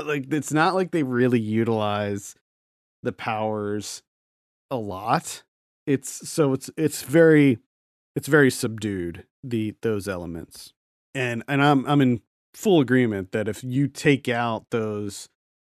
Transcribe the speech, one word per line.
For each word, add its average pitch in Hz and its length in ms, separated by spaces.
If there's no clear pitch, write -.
Like, 143 300
it's 151 200
not 170 220
like 185 160
they 160 120
really 123 380
utilize 107 920
the 120 100
powers 107 920
a 135 60
lot. 107 640
It's, - 420
so 139 240
it's, 131 240
it's 151 260
very, 147 560
it's - 140
very 139 220
subdued, 104 760
the, 110 380
those 104 260
elements. 85 640
And, 120 320
and 139 160
I'm, 143 240
I'm 143 140
in 123 200
full 180 260
agreement 113 520
that 107 140
if 104 160
you 131 240
take 139 420
out 117 420
those 104 580